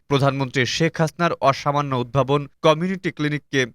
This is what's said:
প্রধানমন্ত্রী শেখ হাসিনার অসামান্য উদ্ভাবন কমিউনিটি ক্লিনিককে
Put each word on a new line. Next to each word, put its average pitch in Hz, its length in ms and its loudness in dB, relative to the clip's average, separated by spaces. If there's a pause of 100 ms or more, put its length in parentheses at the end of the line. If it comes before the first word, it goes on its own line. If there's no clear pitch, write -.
প্রধানমন্ত্রী 135 580 0
শেখ 160 320 -2
হাসিনার 170 360 0
অসামান্য 143 600 0
উদ্ভাবন 135 520 0 (140)
কমিউনিটি 170 500 0
ক্লিনিককে 147 640 -2